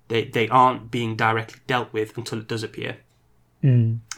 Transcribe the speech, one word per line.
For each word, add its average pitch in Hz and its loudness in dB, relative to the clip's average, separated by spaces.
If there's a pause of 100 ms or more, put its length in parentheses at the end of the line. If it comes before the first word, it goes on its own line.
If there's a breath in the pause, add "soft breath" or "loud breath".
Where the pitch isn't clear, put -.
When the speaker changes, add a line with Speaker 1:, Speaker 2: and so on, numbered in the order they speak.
Speaker 1:
they, 117 -2
they 113 0
aren't 123 4
being 117 -2
directly 113 -2
dealt 123 -4
with 110 -4
until 117 -8
it 110 -14
does 113 -4
appear. 113 -10 (680)
Speaker 2:
Mm. 117 4 (180)